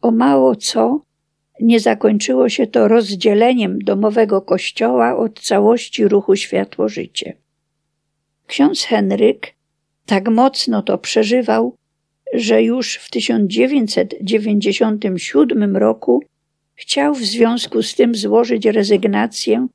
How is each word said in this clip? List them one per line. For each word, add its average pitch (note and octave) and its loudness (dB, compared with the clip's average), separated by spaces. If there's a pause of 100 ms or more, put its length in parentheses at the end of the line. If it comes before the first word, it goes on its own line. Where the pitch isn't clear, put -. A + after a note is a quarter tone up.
O A#3 2
mało C4 2
co A#3+ -2 (600)
nie A#3 4
zakończyło G#3+ 0
się A#3 -2
to G#3+ 2
rozdzieleniem G#3+ 2
domowego G#3 0
kościoła A#3 0
od A3 -4
całości G#3+ 0
ruchu G3+ 2
Światło-Życie. - -6 (1080)
Ksiądz D4 0
Henryk G#3 0 (520)
tak G3 0
mocno A#3 0
to G3+ -2
przeżywał, A3+ 0 (560)
że A3+ 2
już A#3 -2
w - -20
tysiąc A3 0
dziewięćset A3+ 0
dziewięćdziesiątym G#3 -2
siódmym A#3 0
roku A3+ 0 (520)
chciał D4 -2
w B3 -8
związku A3+ -2
z - -6
tym A#3+ 2
złożyć A3 0
rezygnację G#3 0